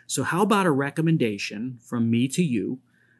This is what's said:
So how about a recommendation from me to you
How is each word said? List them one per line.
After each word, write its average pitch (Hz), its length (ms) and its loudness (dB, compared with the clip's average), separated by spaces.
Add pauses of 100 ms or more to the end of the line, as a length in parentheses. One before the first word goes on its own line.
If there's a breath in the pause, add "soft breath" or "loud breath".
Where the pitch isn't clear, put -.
So 131 160 -2
how 165 180 0
about 202 240 2
a 160 60 4
recommendation 131 1080 0
from 117 300 -2
me 120 180 2
to 170 140 0
you 120 380 -2 (400 soft breath)